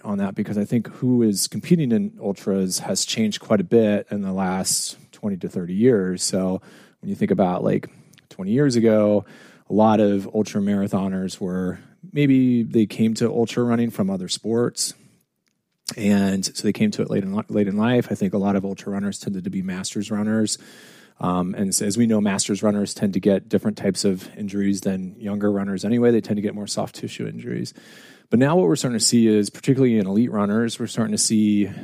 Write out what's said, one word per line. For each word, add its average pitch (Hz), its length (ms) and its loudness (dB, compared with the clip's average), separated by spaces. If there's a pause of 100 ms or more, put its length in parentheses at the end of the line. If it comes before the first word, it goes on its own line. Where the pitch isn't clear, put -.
on 101 140 -4
that 98 160 -4
because 104 220 -4
I 104 60 0
think 113 240 -2
who 123 340 0
is 104 280 2
competing 143 420 2
in 104 300 0
ultras 95 580 -2
has - 240 -4
changed 110 380 -2
quite 107 180 0
a 92 60 -2
bit 104 440 4
in 104 120 -4
the 95 100 -4
last 95 640 -4 (160)
twenty 101 260 -6
to 87 120 -8
thirty 90 240 -6
years. 98 500 2
So 92 380 -2 (400)
when 98 80 -10
you 98 60 -4
think 101 160 0
about, 92 320 0
like, 104 260 0 (400)
twenty 95 220 -6
years 131 240 2
ago, 107 500 4 (420)
a - 60 -8
lot 107 260 6
of 101 340 2
ultra 107 280 -2
marathoners 98 800 -2
were, 90 400 -4 (340)
maybe 131 480 4
they 113 240 2
came 110 300 0
to 113 160 0
ultra 117 320 0
running 117 260 0
from 101 200 -2
other 92 180 -4
sports. - 640 -2 (1040)
And 98 480 2
so - 160 -8
they 107 100 2
came 107 200 2
to - 100 -4
it 113 80 -4
late 104 140 0
in 95 120 -4
li-, 107 140 -2
late 104 180 2
in 101 80 -2
life. 117 360 2
I 104 40 -4
think 98 180 -2
a 110 40 0
lot 98 180 0
of 95 80 0
ultra 98 300 -8
runners 101 260 -6
tended 95 260 -6
to 101 40 -6
be 95 140 -4
masters 98 480 -6
runners. 107 480 0 (600)
Um, 90 360 -2
and 98 200 -2
so 110 100 -2
as 101 120 -2
we 120 100 4
know, 107 140 2
masters 98 420 -2
runners 104 320 0
tend 101 180 -2
to 95 60 0
get 98 300 2
different 104 280 -2
types 101 280 -2
of 95 300 -2
injuries 98 460 -2
than 92 380 -6
younger 104 320 -2
runners 98 340 -2
anyway. 120 260 4
They 113 100 4
tend 104 160 -2
to 104 40 -4
get 98 140 -4
more 104 100 -8
soft - 300 -6
tissue 117 320 -10
injuries. 117 480 -8 (540)
But 117 100 4
now 143 160 4
what 185 120 4
we're 160 80 4
starting 123 220 -2
to 101 80 0
see 117 220 6
is, 104 220 4
particularly 127 480 2
in 98 100 2
elite 110 240 2
runners, 107 480 0
we're 117 80 -6
starting 110 240 -2
to 104 80 -2
see 104 500 2 (140)